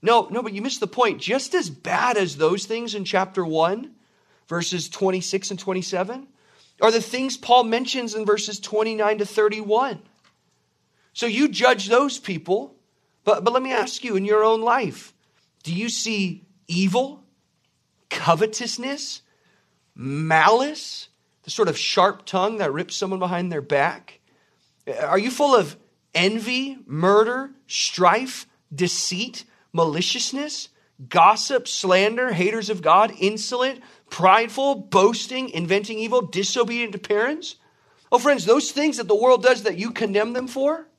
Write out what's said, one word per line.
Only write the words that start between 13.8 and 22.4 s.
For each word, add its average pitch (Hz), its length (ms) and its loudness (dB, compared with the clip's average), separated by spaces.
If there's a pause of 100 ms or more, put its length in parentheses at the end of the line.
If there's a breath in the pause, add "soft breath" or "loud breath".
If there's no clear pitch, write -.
you, 226 140 -2
in 190 80 -2
your 214 180 2
own 220 160 4
life, 233 540 -4 (500)
do 160 100 -6
you 208 140 -4
see 208 580 -4 (220)
evil, 196 560 0 (880)
covetousness, 226 1120 -2 (760)
malice, 160 1120 2 (360)
the - 80 -14
sort 202 180 0
of 151 80 -4
sharp - 480 0
tongue 202 320 -2